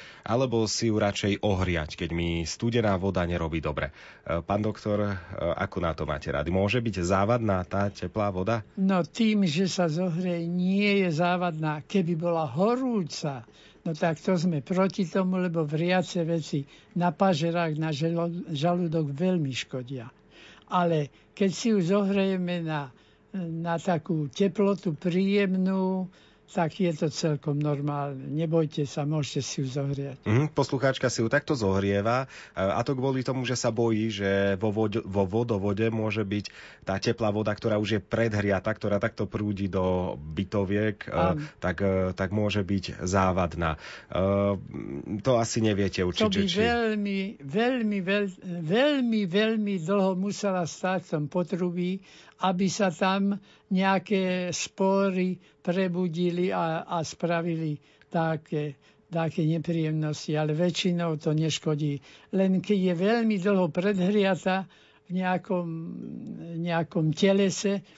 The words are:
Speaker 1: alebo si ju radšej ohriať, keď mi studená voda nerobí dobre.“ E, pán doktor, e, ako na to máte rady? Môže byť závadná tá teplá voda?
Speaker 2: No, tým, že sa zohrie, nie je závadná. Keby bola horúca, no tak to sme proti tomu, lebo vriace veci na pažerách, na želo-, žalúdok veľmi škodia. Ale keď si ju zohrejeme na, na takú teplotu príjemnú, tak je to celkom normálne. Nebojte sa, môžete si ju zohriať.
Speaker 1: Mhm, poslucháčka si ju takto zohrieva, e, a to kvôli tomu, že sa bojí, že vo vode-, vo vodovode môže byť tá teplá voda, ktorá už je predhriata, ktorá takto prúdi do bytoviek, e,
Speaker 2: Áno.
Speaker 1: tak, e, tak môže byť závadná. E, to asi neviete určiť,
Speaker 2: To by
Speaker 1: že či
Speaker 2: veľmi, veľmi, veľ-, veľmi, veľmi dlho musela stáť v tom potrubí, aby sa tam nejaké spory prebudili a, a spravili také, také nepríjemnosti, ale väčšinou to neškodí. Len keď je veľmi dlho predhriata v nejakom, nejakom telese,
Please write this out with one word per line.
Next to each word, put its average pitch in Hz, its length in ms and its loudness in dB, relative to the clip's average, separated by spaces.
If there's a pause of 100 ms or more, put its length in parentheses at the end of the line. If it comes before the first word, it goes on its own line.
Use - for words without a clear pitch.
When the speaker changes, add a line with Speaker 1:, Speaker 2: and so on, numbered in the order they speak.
(220)
Speaker 1:
alebo 117 420 0
si 110 240 -2
ju 107 80 2
radšej 101 460 0
ohriať, 90 560 0
keď 87 140 -4
mi 85 340 -2
studená 113 500 0
voda 92 300 0
nerobí 85 340 -2
dobre.“ 76 300 -4 (320)
E, 85 180 -4
pán 101 220 -2
doktor, 104 400 -2
e, 104 120 -2 (440)
ako 98 220 -4
na 85 120 0
to 78 140 -6
máte 71 240 -6
rady? 73 240 -2
Môže 104 240 2
byť 113 240 -2
závadná 98 320 2 (300)
tá 101 260 -2
teplá 101 400 -4
voda? 98 320 -2 (140)
Speaker 2:
No, 190 260 2
tým, 214 420 2
že 175 240 2
sa 175 220 0
zohrie, 175 560 -2
nie 196 560 2
je 185 100 2
závadná. 160 680 0
Keby 175 340 0
bola 165 360 0
horúca, 190 880 0 (380)
no 170 120 -4
tak 160 280 0
to 190 160 2
sme 165 260 0
proti 185 420 0
tomu, 185 360 0
lebo 170 240 0
vriace 170 580 0
veci 160 400 -2 (320)
na 175 160 2
pažerách, 170 640 2
na 156 140 -2
želo-, 165 400 -2 (160)
žalúdok 165 640 0
veľmi 160 400 0
škodia. 127 600 -8 (560)
Ale 170 400 2 (240)
keď 196 180 2
si 220 220 0
ju 208 80 4
zohrejeme 190 840 2
na, 151 300 -4 (420)
na 170 440 -4
takú 160 520 0
teplotu 196 640 2
príjemnú, 185 1160 0 (400)
tak 165 240 0
je 175 160 2
to 160 160 0
celkom 151 480 -2
normálne. 143 720 -2
Nebojte 156 560 0
sa, 143 240 -4
môžete 151 320 -2
si - 180 -6
ju 135 140 -2
zohriať. 139 500 -6
Speaker 1:
Mhm, 135 300 2
poslucháčka 135 560 0
si 120 160 0
ju 113 80 0
takto 147 240 0
zohrieva, 101 720 2 (240)
e, - 80 -8
a 98 240 0
to 143 80 -2
kvôli 131 320 0
tomu, 127 240 -4
že 127 80 -2
sa 120 160 0
bojí, 113 400 2
že 98 480 2
vo 110 80 0
vode-, 104 320 0
vo 95 240 0
vodovode 104 640 0
môže 110 400 -2
byť 101 180 -2 (380)
tá 95 160 -2
teplá 113 320 0
voda, 104 240 0
ktorá 107 240 0
už 104 100 -2
je 107 120 0
predhriata, 104 640 0
ktorá 104 320 0
takto 113 240 -2
prúdi 101 480 -2
do 92 480 0
bytoviek, 98 800 -2
e, - 100 -14
Speaker 2:
Áno. 160 300 0 (180)
Speaker 1:
tak, 90 220 -2
e, 98 80 2 (240)
tak 95 240 -2
môže 104 260 0
byť 95 380 -4
závadná. 87 800 0 (320)
E, 98 480 2 (580)
to 101 180 0
asi 113 260 0
neviete 98 420 2
určiť, 90 160 0
Speaker 2:
To 220 100 4
by 202 140 2
Speaker 1:
že 202 60 0
či 175 100 0
Speaker 2:
veľmi, 214 600 0 (200)
veľmi, 214 640 0
veľ-, 196 340 0 (240)
veľmi, 233 640 2
veľmi 208 560 2
dlho 190 400 2
musela 190 480 -2
stáť 185 340 -2
v - 80 -14
tom 156 160 0
potrubí, 180 800 -2 (380)
aby 190 260 2
sa 185 220 2
tam 196 480 2 (320)
nejaké 185 800 2
spory 190 880 2 (240)
prebudili 180 880 0
a, 170 320 0
a - 200 -4
spravili 165 760 -2 (300)
také, 156 720 -2 (240)
také 165 400 -2
nepríjemnosti, 156 880 -2
ale 151 180 0
väčšinou 170 640 0
to 156 160 -2
neškodí. 151 720 0 (300)
Len 190 280 4
keď 196 220 2
je 180 160 2
veľmi 220 400 2
dlho 185 320 4
predhriata 190 960 2 (400)
v 180 160 -2
nejakom, 180 460 0 (920)
nejakom 165 560 0
telese, 196 720 2 (120)